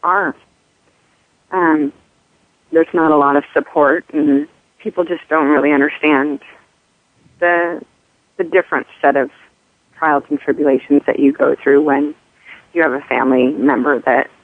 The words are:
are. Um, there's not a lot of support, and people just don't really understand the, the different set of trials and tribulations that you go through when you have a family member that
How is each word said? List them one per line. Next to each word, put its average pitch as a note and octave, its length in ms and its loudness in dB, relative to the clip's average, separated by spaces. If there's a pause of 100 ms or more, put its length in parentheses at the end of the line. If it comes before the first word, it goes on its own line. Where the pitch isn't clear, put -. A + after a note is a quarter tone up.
are. F3+ 340 -2 (1160)
Um, D#3 420 0 (800)
there's E3 220 0
not D#3+ 180 2
a D3+ 60 4
lot C#3+ 180 2
of C#3+ 80 0 (100)
support, D3 580 0
and D3 360 0 (320)
people F#3 240 -6
just E3 260 -6
don't D#3 200 0
really D3 220 2
understand C#3+ 720 0 (960)
the, F3 480 -2 (520)
the F#3+ 60 -2
different E3 440 -2 (140)
set C#3+ 140 2
of C3+ 140 0 (680)
trials D3 320 0
and D3 100 -2
tribulations C#3+ 680 0
that - 140 -2
you C#3 120 4
go C#3 240 0
through C#3+ 280 2
when D3 320 0 (580)
you E3+ 80 -2
have D#3+ 100 0
a C3+ 100 -6
family B2+ 520 0
member B2+ 460 0
that C3 300 -2 (140)